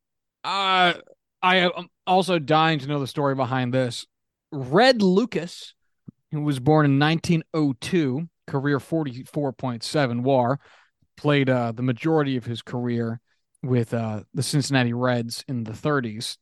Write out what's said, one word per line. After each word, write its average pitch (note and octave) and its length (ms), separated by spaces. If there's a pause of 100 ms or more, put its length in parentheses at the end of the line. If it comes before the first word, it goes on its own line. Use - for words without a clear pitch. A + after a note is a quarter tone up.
(440)
uh, F#3 500 (480)
I F#3 160
am F3 300 (200)
also F#3 320
dying D#3 400
to C3+ 80
know D3 120
the C3 80
story C#3 280
behind B2+ 380
this. B2+ 320 (460)
Red F#3+ 500
Lucas, F#3 720 (580)
who D3+ 100
was D3 180
born D3+ 260
in C#3 120
nineteen D#3+ 460 (100)
oh D3 260
two, D#3 480 (200)
career C#3 320
forty-four C#3+ 720
point A#2+ 300
seven B2 400
war, C3 360 (580)
played, C#3+ 320
uh, A#2+ 220
the A#2 120
majority C#3 520
of A#2 100
his A#2 160
career A#2 600 (400)
with, B2 320
uh, A2 300 (100)
the C#3 100
Cincinnati C3 500
Reds A#2+ 540
in B2 180
the G#2+ 80
thirties, B2 680